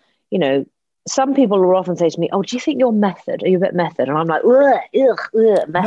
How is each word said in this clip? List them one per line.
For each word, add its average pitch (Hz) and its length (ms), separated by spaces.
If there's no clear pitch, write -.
you 202 80
know, 139 260
some 269 280
people 208 260
will 185 160
often 180 200
say 170 120
to 156 100
me, 170 140
"Oh, 196 80
do 196 160
you 247 40
think 285 180
you're 247 120
method? 196 520
Are - 60
you 185 100
a - 20
bit - 140
method?" 170 340
And 143 80
I'm 160 100
like, 160 160
"Ugh, 262 380
ugh, 247 220
ugh, 220 340
method, 170 180